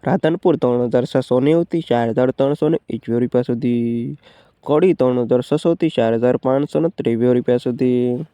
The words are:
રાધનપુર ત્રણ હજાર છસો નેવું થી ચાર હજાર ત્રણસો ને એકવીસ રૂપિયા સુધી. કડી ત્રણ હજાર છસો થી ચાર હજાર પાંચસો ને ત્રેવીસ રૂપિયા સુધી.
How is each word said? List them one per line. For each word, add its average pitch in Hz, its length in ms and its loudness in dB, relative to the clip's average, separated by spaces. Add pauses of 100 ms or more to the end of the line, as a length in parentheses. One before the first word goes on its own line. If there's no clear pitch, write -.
રાધનપુર 165 520 0
ત્રણ 123 340 0
હજાર 123 160 0
છસો 127 340 0
નેવું 160 260 2
થી 165 180 -6
ચાર 120 240 0
હજાર 127 240 0
ત્રણસો 143 360 -2
ને 165 180 0
એકવીસ 117 340 -4
રૂપિયા 123 280 0
સુધી. 120 720 -4 (480)
કડી 156 300 2
ત્રણ 123 320 0
હજાર 123 160 2
છસો 160 300 0
થી 165 180 -2
ચાર 113 220 0
હજાર 120 240 2
પાંચસો 139 420 -2
ને 165 120 0
ત્રેવીસ 120 400 0
રૂપિયા 123 280 0
સુધી. 123 760 -2